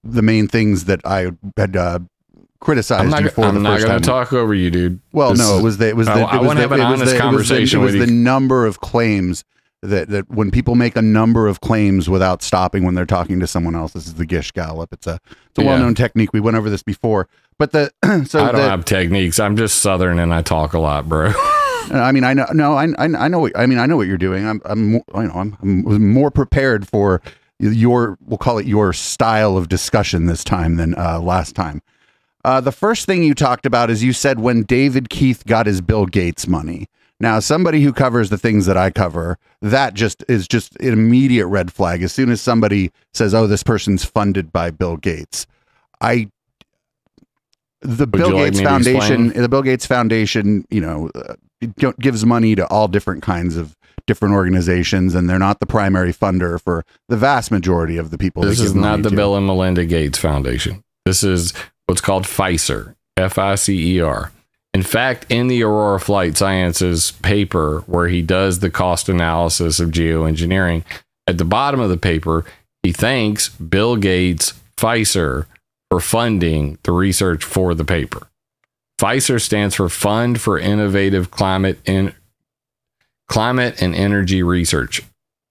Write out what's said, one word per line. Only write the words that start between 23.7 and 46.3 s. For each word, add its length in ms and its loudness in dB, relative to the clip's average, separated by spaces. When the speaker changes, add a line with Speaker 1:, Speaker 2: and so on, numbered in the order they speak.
Speaker 1:
I 80 0
know 100 2
what 120 0
you're 100 -2
doing. 300 -2
I'm, 180 -4
I'm, 280 0
mo-, 100 0
you 140 -4
know, 60 -6
I'm, 280 -6
I'm 520 2
more 180 4
prepared 560 0
for 340 2
your, 680 2
we'll 140 -4
call 180 0
it 80 -4
your 260 2
style 640 0
of 140 -2
discussion 560 0
this 180 -2
time 340 0
than, 200 -2
uh, 220 -2
last 340 -2
time. 300 -8
Uh, 180 2
the 100 0
first 360 -2
thing 160 2
you 100 4
talked 320 0
about 240 2
is 140 0
you 100 2
said 260 0
when 240 2
David 460 0
Keith 380 0
got 180 2
his 160 0
Bill 240 0
Gates 420 -2
money. 400 -4
Now, 200 2
somebody 420 2
who 100 4
covers 380 0
the 80 -2
things 300 2
that 100 4
I 140 2
cover, 480 -4
that 320 0
just 320 -2
is 200 0
just 320 -2
an 140 -2
immediate 540 4
red 260 -2
flag. 300 -2
As 100 -4
soon 160 0
as 120 0
somebody 500 0
says, 200 0
"Oh, 140 4
this 160 0
person's 420 0
funded 480 -2
by 160 -2
Bill 260 -4
Gates," 520 -8
I, 280 -2